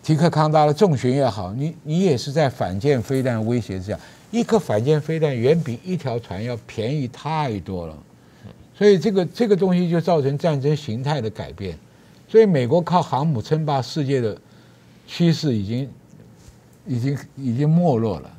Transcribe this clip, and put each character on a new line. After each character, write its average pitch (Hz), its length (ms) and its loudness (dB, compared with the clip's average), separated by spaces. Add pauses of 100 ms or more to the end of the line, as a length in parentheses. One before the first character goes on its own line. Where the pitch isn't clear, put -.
提 156 120 2
克 160 140 4
康 156 220 2
达 156 140 6
的 151 80 4
重 160 220 4
巡 123 200 0
也 139 100 2
好， 98 280 -4
你， 143 200 -6 (100)
你 156 180 -2
也 156 160 2
是 139 140 -6
在 143 180 0
反 95 280 -4
舰 131 240 2
飞 131 220 -2
弹 117 220 -2
威 120 160 0
胁 92 180 -8
之 92 60 -10
下， 104 140 -6 (300)
一 226 140 0
颗 220 160 2
反 107 240 0
舰 151 160 2
飞 160 180 -4
弹 147 180 0
远 127 240 4
比 120 240 -6
一 185 120 -4
条 120 240 -4
船 95 240 -8
要 120 140 -6 (100)
便 113 260 -4
宜 143 140 -4
太 143 540 -4
多 87 260 -8
了。 78 100 -14 (800)
所 202 80 2
以 202 140 8
这 220 120 0
个， 190 160 2
这 240 200 -2
个 202 80 4
东 185 180 2
西 175 160 2
就 170 120 2
造 165 200 2
成 139 160 0
战 151 220 0
争 147 160 2
形 120 260 -6
态 143 200 -2
的 110 80 -4
改 80 240 -10
变。 90 240 -8 (500)
所 220 140 8
以 220 40 8
美 143 220 2
国 160 140 4
靠 165 200 2
航 135 240 0
母 139 160 0
称 156 240 -2
霸 139 160 0
世 147 240 -4
界 135 140 0
的 107 180 -2 (680)
趋 170 240 2
势 151 220 0
已 104 120 0
经， 123 240 -6 (960)
已 127 140 -2
经， 135 180 -2 (180)
已 131 200 -4
经 147 140 2
没 165 280 4
落 107 220 -2
了。 65 200 -16